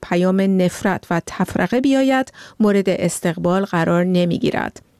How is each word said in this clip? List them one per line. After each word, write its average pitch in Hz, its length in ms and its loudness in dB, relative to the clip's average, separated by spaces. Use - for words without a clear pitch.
پیام 185 380 0
نفرت 190 680 0
و 170 160 -2
تفرقه - 540 -2
بیاید، 269 520 0
مورد 202 280 2
استقبال 175 760 -2
قرار 170 400 0
نمی‌گیرد. - 800 -2